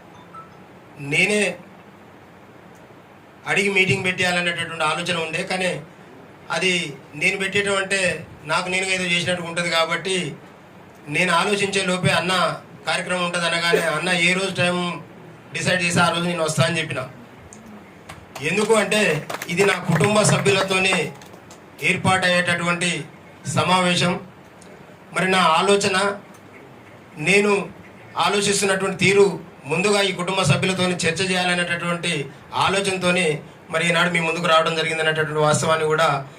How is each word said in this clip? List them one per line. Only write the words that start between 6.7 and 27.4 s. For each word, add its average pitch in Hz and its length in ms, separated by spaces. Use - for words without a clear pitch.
నేను 185 200
పెట్టేయడం 196 400
అంటే 190 200
నాకు 175 220
నేనుగా 190 240
ఏదో 185 160
చేసినట్టు 175 360
ఉంటుంది 175 280
కాబట్టి 165 400
నేను 175 240
ఆలోచించే 196 500
లోపే 180 300
అన్న 180 160
కార్యక్రమం 175 380
ఉంటుంది 175 220
అనగానే 170 360
అన్న 165 140
ఏ - 100
రోజు 185 240
టైం 180 160
డిసైడ్ 180 280
చేసి 170 220
ఆ - 80
రోజు 170 160
నేను 170 160
వస్తా 151 220
అని 170 120
చెప్పిన. 139 220
ఎందుకు 208 320
అంటే 208 200
ఇది 185 160
నా 185 60
కుటుంబ 208 280
సభ్యులతోనే 190 640
ఏర్పాటయ్యేటటువంటి 175 1000
సమావేశం. 180 560
మరి 180 200
నా 185 40
ఆలోచన, 196 380
నేను 202 240